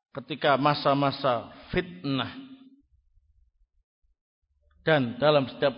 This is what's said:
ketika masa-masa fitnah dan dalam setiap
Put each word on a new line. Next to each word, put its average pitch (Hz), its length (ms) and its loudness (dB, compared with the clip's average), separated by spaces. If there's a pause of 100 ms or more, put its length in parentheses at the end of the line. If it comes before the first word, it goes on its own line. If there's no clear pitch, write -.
(200)
ketika 139 400 0
masa-masa 139 880 2 (240)
fitnah 156 640 -4 (2500)
dan 131 320 2
dalam 143 320 4
setiap 139 300 -2